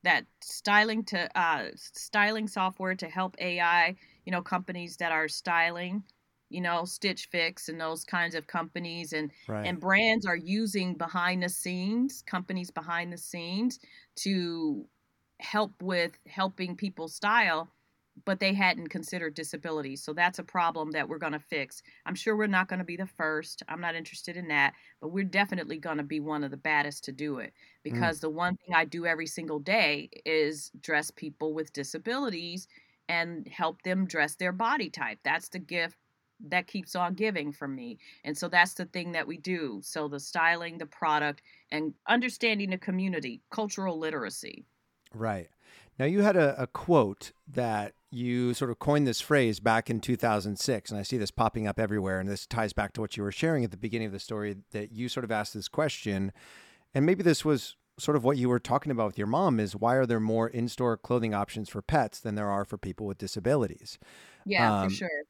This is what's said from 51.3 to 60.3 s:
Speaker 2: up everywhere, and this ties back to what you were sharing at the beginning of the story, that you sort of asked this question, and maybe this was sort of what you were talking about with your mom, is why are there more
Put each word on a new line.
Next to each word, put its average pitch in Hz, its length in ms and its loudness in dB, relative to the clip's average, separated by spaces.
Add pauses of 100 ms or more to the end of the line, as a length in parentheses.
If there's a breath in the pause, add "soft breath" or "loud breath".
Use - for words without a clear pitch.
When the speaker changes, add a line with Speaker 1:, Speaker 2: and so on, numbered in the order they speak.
Speaker 2:
up 101 120 0
everywhere, 98 400 2
and 95 80 -2
this 101 200 -6
ties 113 260 0
back 101 200 -2
to 113 80 -6
what 107 140 -6
you 104 60 -4
were 101 100 0
sharing 160 320 2
at 98 60 0
the 92 80 -10
beginning 110 300 -4
of 98 40 -6
the 98 80 -8
story, 104 360 -4 (160)
that 107 200 -6
you 117 160 -4
sort 127 160 -4
of 110 80 -4
asked 107 220 0
this 104 140 -8
question, 101 680 -2 (600 loud breath)
and 139 100 4
maybe 185 160 4
this 160 240 4
was 147 320 0 (220)
sort 147 180 2
of 113 60 2
what 139 140 4
you 123 120 4
were 123 100 4
talking 143 320 0
about 113 140 2
with 104 140 -4
your 104 80 0
mom, 139 320 4
is 104 160 0
why 113 180 2
are 131 140 6
there 117 120 2
more 113 300 2